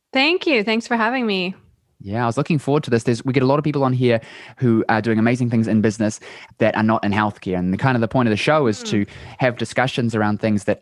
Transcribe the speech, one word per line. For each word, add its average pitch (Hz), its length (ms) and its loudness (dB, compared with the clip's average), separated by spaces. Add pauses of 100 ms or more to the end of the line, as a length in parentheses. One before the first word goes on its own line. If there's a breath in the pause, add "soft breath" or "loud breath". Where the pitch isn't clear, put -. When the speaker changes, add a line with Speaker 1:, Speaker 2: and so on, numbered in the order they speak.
(140)
Speaker 1:
Thank 302 340 0
you. 240 160 2
Thanks 226 240 -2
for 240 80 -2
having 233 320 0
me. 185 280 -2 (460)
Speaker 2:
Yeah, 107 220 -4
I - 20 2
was 117 100 0
looking 151 240 0
forward 143 240 0
to - 60 -10
this. 117 140 2
There's, - 200 -2
we 135 80 -4
get 131 100 2
a 127 40 2
lot 135 120 4
of 151 60 0
people 147 200 -2
on 127 100 2
here 123 260 2 (380 loud breath)
who 113 320 2
are 110 120 2
doing 110 160 0
amazing 120 320 2
things 113 160 2
in 107 160 2
business 107 380 0 (380 loud breath)
that 107 180 2
are 110 80 0
not 113 220 0
in 101 80 0
healthcare. 101 440 -2
And 90 160 0
the 95 40 -2
kind 131 180 2
of 117 60 0
the 113 60 0
point 123 200 0
of 110 40 2
the 104 60 2
show 151 300 2
is 107 160 -2
to 107 220 -2
Speaker 1:
Mm. - 40 -8 (300 loud breath)
Speaker 2:
have 123 180 0
discussions 120 560 -2
around 107 280 0
things 107 240 0
that 101 160 0